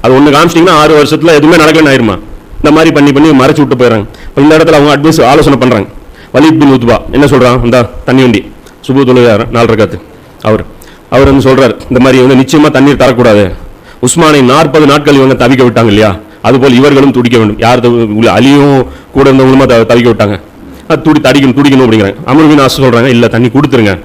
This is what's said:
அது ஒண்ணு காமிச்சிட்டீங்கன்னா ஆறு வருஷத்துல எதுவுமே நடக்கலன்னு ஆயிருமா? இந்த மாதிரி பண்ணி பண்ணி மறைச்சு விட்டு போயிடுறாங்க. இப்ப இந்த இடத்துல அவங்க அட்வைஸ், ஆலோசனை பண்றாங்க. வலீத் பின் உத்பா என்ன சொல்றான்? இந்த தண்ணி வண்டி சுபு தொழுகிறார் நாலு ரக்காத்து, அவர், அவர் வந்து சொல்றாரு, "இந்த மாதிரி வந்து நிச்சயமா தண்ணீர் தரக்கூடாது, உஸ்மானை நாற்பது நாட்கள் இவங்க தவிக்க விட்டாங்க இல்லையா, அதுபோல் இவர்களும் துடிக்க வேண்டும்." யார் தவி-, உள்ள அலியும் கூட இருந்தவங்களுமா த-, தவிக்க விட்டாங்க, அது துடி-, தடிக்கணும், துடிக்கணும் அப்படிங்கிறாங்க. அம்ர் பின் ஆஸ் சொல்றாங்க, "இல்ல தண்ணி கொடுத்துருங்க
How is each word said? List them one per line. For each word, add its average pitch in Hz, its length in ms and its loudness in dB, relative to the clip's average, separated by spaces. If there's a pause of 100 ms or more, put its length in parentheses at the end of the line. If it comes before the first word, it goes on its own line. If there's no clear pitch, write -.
அது 127 120 0
ஒண்ணு 143 220 2
காமிச்சிட்டீங்கன்னா 170 460 0
ஆறு 156 100 2 (100)
வருஷத்துல 156 360 0
எதுவுமே 165 240 2
நடக்கலன்னு 156 300 0
ஆயிருமா? 113 240 -2 (400)
இந்த 147 140 -2
மாதிரி 160 200 2
பண்ணி 143 220 0
பண்ணி 151 180 2
மறைச்சு 143 320 0
விட்டு 127 180 -2
போயிடுறாங்க. 113 260 0 (220)
இப்ப - 140 -4
இந்த 156 160 4
இடத்துல 160 200 2
அவங்க 147 180 2
அட்வைஸ், 143 280 0
ஆலோசனை 139 340 2
பண்றாங்க. 117 300 -2 (460)
வலீத் 156 260 2
பின் 139 120 2
உத்பா 117 240 0 (160)
என்ன 143 140 0
சொல்றான்? 127 380 0
இந்த 120 120 0 (280)
தண்ணி 131 180 0
வண்டி 113 180 0 (460)
சுபு 135 220 0
தொழுகிறார் 120 420 2
நாலு 117 160 -2
ரக்காத்து, 107 320 -2 (500)
அவர், 110 160 -2 (460)
அவர் 135 200 0
வந்து 135 180 0
சொல்றாரு, 127 260 0 (140)
"இந்த 131 160 -2
மாதிரி 131 180 2
வந்து 131 200 2
நிச்சயமா 147 280 0
தண்ணீர் 131 320 0
தரக்கூடாது, 117 420 0 (600)
உஸ்மானை 156 360 0
நாற்பது 147 440 0
நாட்கள் 147 280 0
இவங்க 135 200 2
தவிக்க 123 340 0
விட்டாங்க 113 240 0
இல்லையா, 107 180 2 (320)
அதுபோல் 120 380 0
இவர்களும் 135 360 2
துடிக்க 123 220 -2
வேண்டும்." 107 200 -2
யார் 120 220 0
தவி-, 117 280 -2 (100)
உள்ள 113 140 0
அலியும் 135 540 2 (260)
கூட 135 200 0
இருந்தவங்களுமா 131 340 2
த-, 117 260 2
தவிக்க 120 200 2
விட்டாங்க, 104 240 -2 (520)
அது 151 180 -4
துடி-, 156 200 0
தடிக்கணும், 131 320 0
துடிக்கணும் 135 280 2
அப்படிங்கிறாங்க. 107 300 0 (100)
அம்ர் 151 240 2
பின் 147 160 2
ஆஸ் 131 180 -4
சொல்றாங்க, 123 320 0
"இல்ல 117 120 0
தண்ணி 117 280 -2
கொடுத்துருங்க 127 380 0 (100)